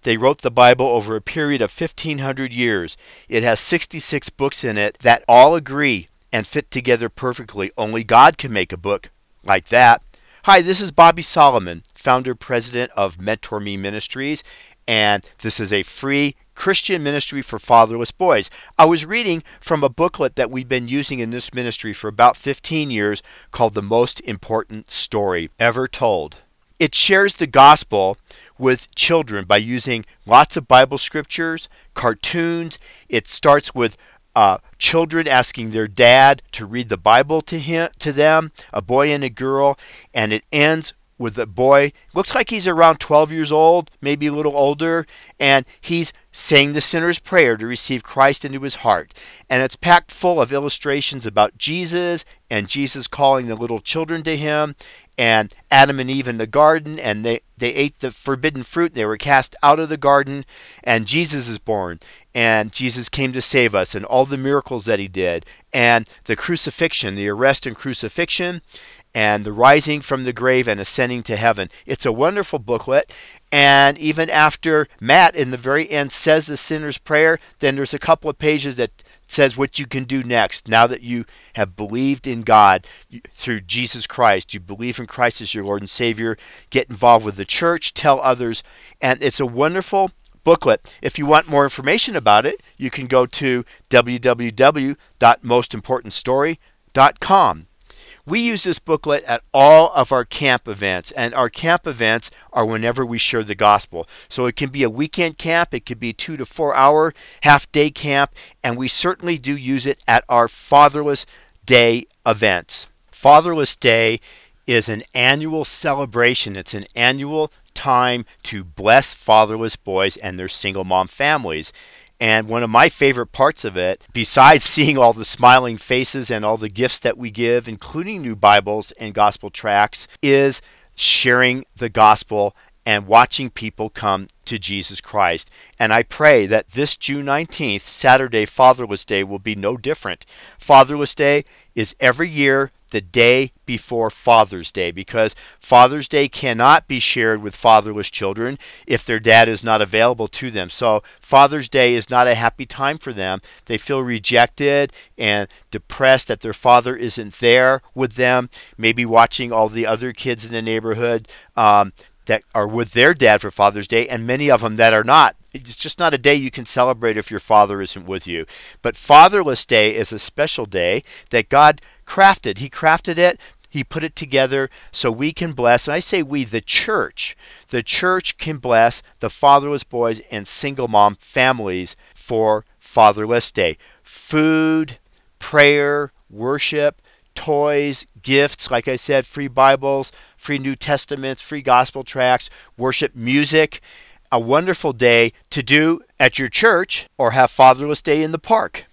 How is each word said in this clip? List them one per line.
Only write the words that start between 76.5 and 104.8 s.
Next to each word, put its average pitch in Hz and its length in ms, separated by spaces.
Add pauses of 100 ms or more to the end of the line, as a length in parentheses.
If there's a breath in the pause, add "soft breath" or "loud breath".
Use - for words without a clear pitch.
sinner's 151 440
prayer, 160 400 (180 soft breath)
then 139 180
there's 139 200
a 143 40
couple 160 300
of 139 80
pages 143 400
that - 260 (220 soft breath)
says 131 320
what 135 200
you 139 100
can 131 160
do 127 200
next. 117 440
Now 113 200
that 123 140
you 120 240 (280 soft breath)
have 95 220
believed 127 520
in 117 140
God 104 460 (440 soft breath)
through 110 300
Jesus 117 440
Christ, 104 480
you 104 60
believe 107 400
in 117 80
Christ 120 340
as 107 120
your 104 100
Lord 101 180
and 98 80
Savior, 113 480 (320 loud breath)
get 131 200
involved 117 360
with 101 100
the 95 100
church, - 500
tell 139 260
others, 123 400 (400 soft breath)
and 131 220
it's - 160
a 139 60
wonderful 180 680 (320)
booklet. 151 580
If - 160
you 147 80
want 156 240
more 143 140
information 151 520
about 107 300
it, - 160 (160 soft breath)
you 131 140
can 131 160
go 127 180
to 123 400 (240 soft breath)
w 120 300
w 120 320
w 135 440 (220)
dot 120 260
most 120 300
important 113 400
story 139 460 (340)
dot 135 260
com. 110 460 (600 soft breath)
We 196 160
use 233 220
this 180 140
booklet 151 460
at 120 180 (140)
all 156 360
of 139 200
our 127 120
camp 127 440
events, 98 440
and 120 220
our 123 160
camp 170 380
events 117 420 (240 soft breath)
are 113 120
whenever 113 380
we 117 140
share 113 260
the 101 120
gospel. 104 520 (200 loud breath)
So 123 180
it 123 100
can 143 140
be 135 140